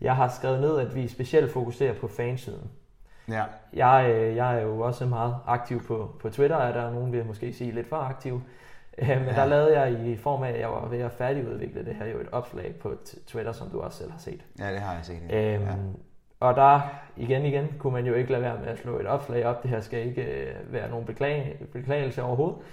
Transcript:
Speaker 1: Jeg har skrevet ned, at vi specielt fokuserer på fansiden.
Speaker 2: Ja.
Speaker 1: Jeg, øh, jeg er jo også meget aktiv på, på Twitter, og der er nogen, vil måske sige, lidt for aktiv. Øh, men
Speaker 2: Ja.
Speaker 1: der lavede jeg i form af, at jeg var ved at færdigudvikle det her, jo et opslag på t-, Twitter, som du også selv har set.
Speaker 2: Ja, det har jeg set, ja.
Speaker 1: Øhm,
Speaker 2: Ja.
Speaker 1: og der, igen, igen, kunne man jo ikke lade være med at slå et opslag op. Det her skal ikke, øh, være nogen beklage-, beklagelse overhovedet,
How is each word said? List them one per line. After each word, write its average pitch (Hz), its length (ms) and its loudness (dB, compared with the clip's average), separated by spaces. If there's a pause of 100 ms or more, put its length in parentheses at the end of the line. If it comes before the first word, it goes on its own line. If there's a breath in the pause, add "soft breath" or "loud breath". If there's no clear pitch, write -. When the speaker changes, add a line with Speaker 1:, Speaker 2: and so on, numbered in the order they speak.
Speaker 1:
Jeg 131 140 2
har 127 120 4
skrevet 131 340 0
ned, 151 180 4
at 127 160 -2
vi 127 120 -2
specielt 135 440 4
fokuserer 123 420 0
på 113 140 -6
fansiden. 123 640 -6 (580 soft breath)
Speaker 2:
Ja. 110 160 -2 (300)
Speaker 1:
Jeg, 127 380 8
øh, 113 240 4
jeg 123 220 2
er 113 40 2
jo 110 180 -2
også 127 260 0
meget 120 300 0 (120)
aktiv 120 380 0
på, 110 360 -4
på 110 80 -4
Twitter, 143 260 4
og 123 180 2
der 120 80 0
er 117 120 -4
nogen, 123 180 -2
vil 120 140 -2
måske 110 280 -6
sige, 120 180 -6
lidt 117 160 -6
for 156 100 -4
aktiv. 131 440 -4 (560 loud breath)
Øh, 123 100 0
men 131 180 4
Speaker 2:
Ja. 127 100 -2
Speaker 1:
der 135 100 6
lavede 147 340 8
jeg 131 120 4 (140)
i 120 120 -2
form 135 260 0
af, 127 60 -2
at 117 100 -2
jeg 113 120 -2
var 113 160 -4
ved 120 120 -2
at 120 120 -2
færdigudvikle 123 760 -4
det 110 100 -6
her, 107 100 -8
jo 113 140 -6
et - 120 -6
opslag - 440 -6
på - 140 -8 (160)
t-, - 220 -18
Twitter, 113 240 -6
som - 180 -10
du - 120 -6
også - 160 -8
selv - 140 -12
har - 80 -14
set. - 260 -12 (140)
Speaker 2:
Ja, 101 140 -4
det 98 60 -4
har 98 140 -4
jeg 82 120 -8
set, 85 140 -10 (100)
ja. 107 260 2
Speaker 1:
Øhm, 104 100 0
Speaker 2:
Ja. 98 80 -2 (680)
Speaker 1:
og 127 160 6
der, 139 260 10 (360 loud breath)
igen, 131 280 0
igen, 143 220 2 (120)
kunne 131 140 0
man 123 120 0
jo 123 80 2
ikke 123 180 2
lade 123 120 2
være 117 160 -2
med - 80 -6
at 110 120 -6
slå 120 200 -4
et 104 80 -2
opslag 120 380 0
op. 120 180 0
Det 127 80 -2
her 113 100 0
skal 117 260 -4
ikke, 123 160 -4
øh, - 500 -6
være 113 160 -4
nogen 117 160 -6
beklage-, 143 680 -4
beklagelse 131 500 -2
overhovedet, 131 340 0 (160 loud breath)